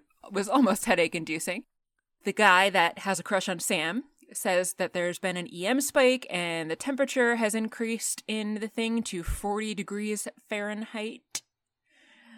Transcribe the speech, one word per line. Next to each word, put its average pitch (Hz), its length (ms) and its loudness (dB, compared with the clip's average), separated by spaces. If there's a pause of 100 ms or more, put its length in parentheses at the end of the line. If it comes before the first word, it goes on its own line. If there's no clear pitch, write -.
(300)
was 196 180 -2
almost 214 360 4
headache-inducing. 170 800 0 (600)
The 202 80 -2
guy 196 380 8
that 175 300 4
has 190 180 -2
a 180 40 -8
crush 196 260 0
on 175 120 -4
Sam 180 440 -2 (280)
says 180 420 0
that 175 180 -4
there's 175 260 -2
been 185 180 -4
an 175 160 -8
E 175 140 -6
M 254 140 2
spike 262 500 4
and 165 400 -4
the 165 60 -2
temperature 254 580 2
has 226 180 0
increased 220 760 -4
in 214 320 -4
the 220 80 -6
thing 226 340 -2
to 175 220 -6
forty 208 500 -4
degrees 208 540 -4 (200)
Fahrenheit. 214 960 -8 (960)